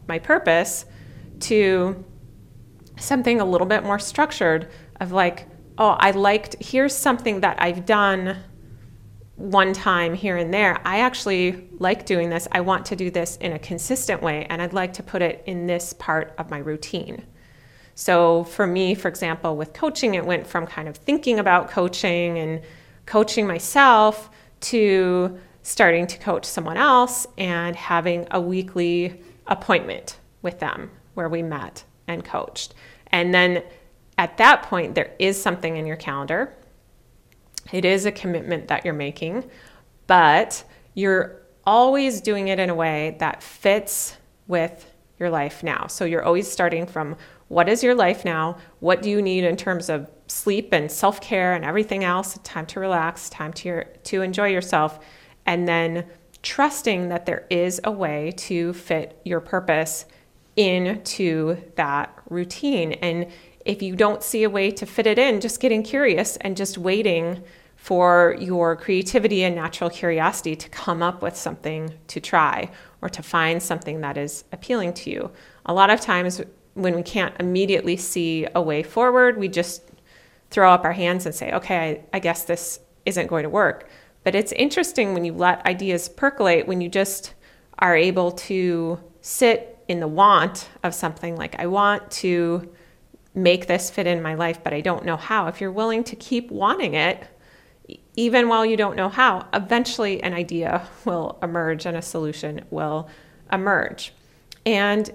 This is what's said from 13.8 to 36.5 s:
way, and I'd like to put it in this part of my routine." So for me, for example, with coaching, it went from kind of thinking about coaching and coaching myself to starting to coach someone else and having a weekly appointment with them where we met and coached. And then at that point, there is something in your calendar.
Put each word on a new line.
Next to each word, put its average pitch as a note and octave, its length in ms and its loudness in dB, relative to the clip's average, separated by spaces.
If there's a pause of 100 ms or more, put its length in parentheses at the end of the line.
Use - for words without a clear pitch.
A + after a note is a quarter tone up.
way, D#3 280 -2
and E3+ 120 -4
I'd F3+ 120 -6
like F#3 220 -2
to F#3+ 80 -12
put F3+ 180 -4
it E3+ 240 0
in F3 200 -6
this F3 280 -4
part D#3 440 -4
of E3 120 -10
my D3+ 80 -10
routine." D3+ 680 -10 (720)
So E3+ 480 4
for F#3+ 240 -2
me, F#3 280 0
for F#3+ 120 -4
example, D#3+ 480 -4
with D#3 160 -6
coaching, C4+ 440 -2
it E3+ 100 -2
went F3 200 -2
from E3 220 -6
kind D#3 220 -10
of D3 80 -14
thinking C4+ 420 0
about F3+ 300 4
coaching F3 680 0
and D#3+ 240 -4 (440)
coaching G#3+ 420 2
myself G#3+ 840 6 (300)
to F#3 800 2 (240)
starting F3 440 4
to - 100 -10
coach F3 260 -4
someone E3 320 -8
else B3 500 4 (120)
and F3 400 -4
having E3+ 540 -2
a F3+ 100 0
weekly F3+ 800 -2 (260)
appointment - 720 -2 (240)
with F3 180 -8
them - 320 -8 (220)
where E3 160 -6
we E3+ 120 -2
met D3+ 440 -10 (220)
and E3+ 180 -8
coached. - 480 -10 (340)
And F3+ 260 2
then F3+ 300 4 (540)
at - 200 -2
that B3 260 8
point, - 320 -4
there - 220 -2
is G3 240 0
something E3+ 360 -2
in D#3 80 -6
your D#3 100 -6
calendar. D3+ 580 -4 (1160)